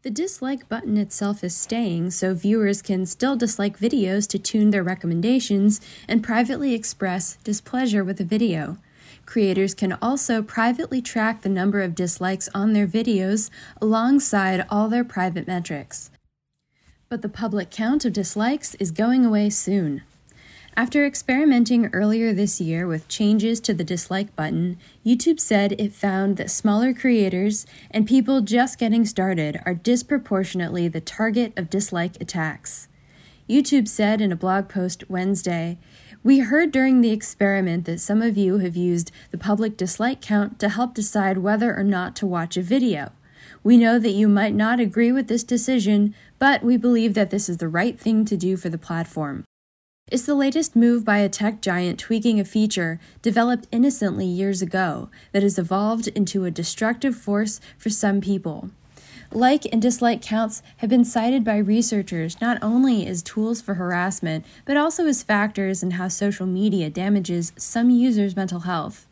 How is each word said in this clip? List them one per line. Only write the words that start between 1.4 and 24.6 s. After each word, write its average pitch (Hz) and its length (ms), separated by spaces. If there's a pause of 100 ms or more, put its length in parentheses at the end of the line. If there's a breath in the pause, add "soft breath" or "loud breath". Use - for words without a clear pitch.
is 175 100
staying, 185 580
so 190 220
viewers 202 480
can 185 240
still 262 300
dislike 208 420
videos 208 520
to 196 100
tune 208 300
their 202 120
recommendations 196 1000 (260 loud breath)
and 226 160
privately 247 500
express 185 720
displeasure 214 580
with 190 200
a - 20
video. 180 540 (480 soft breath)
Creators 190 480
can 185 280
also 240 400
privately 240 600
track 220 400
the 196 80
number 196 320
of 175 140
dislikes 185 600
on 208 160
their 208 160
videos 214 640 (320 loud breath)
alongside 220 880
all 208 180
their 240 160
private 180 440
metrics. 170 640 (1000)
But 233 120
the 214 60
public 202 420
count 254 360
of 202 80
dislikes 214 640
is 185 160
going 240 340
away 208 240
soon. 185 540 (720 loud breath)
After 247 280
experimenting 254 840
earlier 220 400
this 202 300
year 165 260
with 165 220
changes 220 520
to 220 120
the 170 100
dislike 185 540
button, 165 400 (280 loud breath)